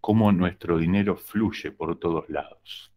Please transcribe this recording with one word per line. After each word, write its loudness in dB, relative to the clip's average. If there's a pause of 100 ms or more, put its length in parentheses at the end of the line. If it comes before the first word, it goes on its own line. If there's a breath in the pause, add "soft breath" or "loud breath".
cómo 4
nuestro 0
dinero 0
fluye -6
por -6
todos -4
lados. -12